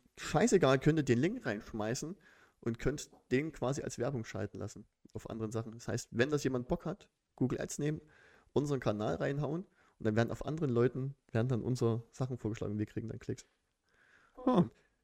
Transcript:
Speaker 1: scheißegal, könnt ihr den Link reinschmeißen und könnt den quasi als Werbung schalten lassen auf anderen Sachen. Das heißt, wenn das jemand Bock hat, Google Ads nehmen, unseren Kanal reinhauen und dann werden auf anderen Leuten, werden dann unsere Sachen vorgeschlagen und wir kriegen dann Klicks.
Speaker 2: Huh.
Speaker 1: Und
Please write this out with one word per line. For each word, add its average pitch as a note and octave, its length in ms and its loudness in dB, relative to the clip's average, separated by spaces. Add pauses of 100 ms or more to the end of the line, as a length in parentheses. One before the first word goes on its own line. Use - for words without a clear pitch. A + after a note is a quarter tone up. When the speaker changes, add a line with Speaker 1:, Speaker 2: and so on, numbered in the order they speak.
(160)
Speaker 1:
scheißegal, D#3 600 6
könnt D#3 220 4
ihr C#3 40 0
den A#2+ 140 4
Link G#3 260 0
reinschmeißen A2+ 720 -4 (440)
und A2+ 180 -4
könnt - 320 -2 (200)
den D3+ 220 2
quasi C3+ 300 -2
als - 160 -8
Werbung C3+ 260 -2
schalten G2+ 340 -6
lassen G#2 260 -10 (280)
auf - 160 -10
anderen A2 240 -6
Sachen. A2 200 -6
Das A#2 160 -12
heißt, A2+ 240 -4
wenn A#2+ 180 2
das D3 140 0
jemand B2+ 240 -2
Bock - 160 -2
hat, - 240 -8 (280)
Google B2+ 240 0
Ads - 180 -6
nehmen, C#3+ 220 -2 (520)
unseren C#3+ 280 2
Kanal A2+ 360 0
reinhauen C#3+ 480 -2 (340)
und - 60 -14
dann G#2+ 120 2
werden A2+ 140 2
auf - 140 -8
anderen D#3 260 -2
Leuten, C3 440 2 (180)
werden A#2+ 160 2
dann A#2+ 140 0
unsere A#2 400 0 (100)
Sachen B2+ 260 -4
vorgeschlagen G#2 360 -4
und G#2+ 40 -4
wir G#2+ 80 0
kriegen A2+ 220 -8
dann A2 100 -8
Klicks. - 280 -10 (880)
Speaker 2:
Huh. B3+ 140 0
Speaker 1:
Und A3 200 4 (340)